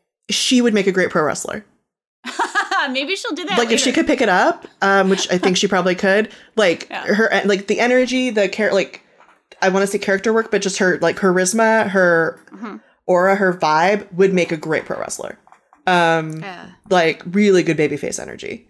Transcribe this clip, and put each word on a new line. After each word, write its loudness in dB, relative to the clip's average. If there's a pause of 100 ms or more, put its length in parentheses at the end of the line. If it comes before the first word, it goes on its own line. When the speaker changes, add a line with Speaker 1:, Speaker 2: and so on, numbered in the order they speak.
(300)
Speaker 1:
she 2
would 2
make 2
a 2
great 0
pro 0
wrestler. -6 (600)
Speaker 2:
<laughs> -4
Maybe -4
she'll -8
do -10
that -2
Speaker 1:
Like, 0
if 0
she 0
Speaker 2:
later. 0
Speaker 1:
could 0
pick 0
it 2
up, 0 (140)
um, 2
which 0
I 0
think 0
she 0
probably 0
could, 0 (260)
like, 0
Speaker 2:
Yeah. -10
Speaker 1:
her, 0
like, 0
the 0
energy, 2
the 0
char-, -2
like, -2 (580)
I 2
wanna 0
say -4
character -2
work, 0
but 0
just -6
her, 2
like, 0
charisma, 2
her 2 (100)
Speaker 2:
Mm-hmm. -12 (280)
Speaker 1:
aura, 4
her 2
vibe 0
would 2
make 0
a -4
great -4
pro -8
wrestler. -10 (500)
Um, 0
Speaker 2:
Yeah. -14 (220)
Speaker 1:
like, 2
really 4
good 0
babyface -2
energy. -12